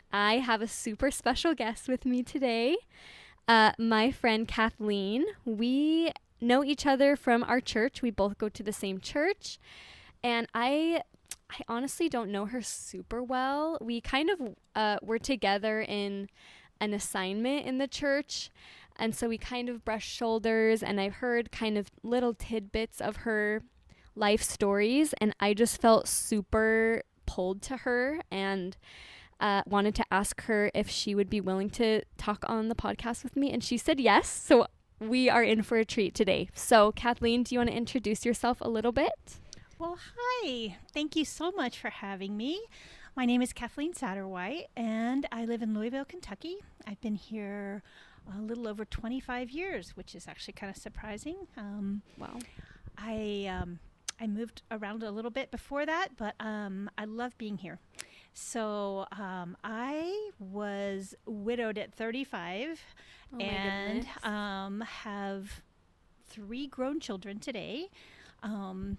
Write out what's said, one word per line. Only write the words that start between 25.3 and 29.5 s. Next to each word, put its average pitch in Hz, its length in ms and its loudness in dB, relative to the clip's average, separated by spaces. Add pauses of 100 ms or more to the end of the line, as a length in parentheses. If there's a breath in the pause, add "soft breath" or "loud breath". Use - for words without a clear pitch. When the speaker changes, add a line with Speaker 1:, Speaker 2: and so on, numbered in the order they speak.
Speaker 1:
I 208 140 4
just 220 280 4
felt 226 280 8
super 220 920 4 (240)
pulled 190 380 -2
to 262 140 -6
her 254 420 0 (100)
and, 190 460 -2 (640 loud breath)
uh, 202 260 2